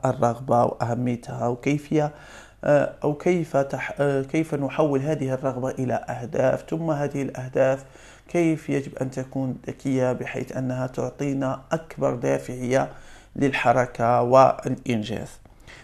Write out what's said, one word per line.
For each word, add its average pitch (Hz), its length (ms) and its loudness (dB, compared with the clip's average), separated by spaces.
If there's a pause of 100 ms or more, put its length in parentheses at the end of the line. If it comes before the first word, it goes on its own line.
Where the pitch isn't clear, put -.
الرغبة 123 580 2
وأهميتها 120 840 -2
وكيفية، 147 640 0 (520)
آه، 143 300 4 (100)
أو 147 100 0
كيف 170 440 0
تح-، 139 420 -2
آه، 143 220 2
كيف 156 340 -2
نحول 139 460 0
هذه 143 320 -2
الرغبة 131 360 -4
إلى 123 240 -2
أهداف، 131 760 -2
ثم 160 220 -2
هذه 143 300 -2
الأهداف 135 640 0 (420)
كيف 165 420 0
يجب 139 260 -4
أن 135 160 -4
تكون 131 460 -4 (100)
ذكية 131 460 0
بحيث - 440 -6
أنها 127 300 -2
تعطينا 135 760 -4 (100)
أكبر 139 440 -2
دافعية 131 760 0 (460)
للحركة 123 840 2
والإنجاز. 123 1040 4 (560)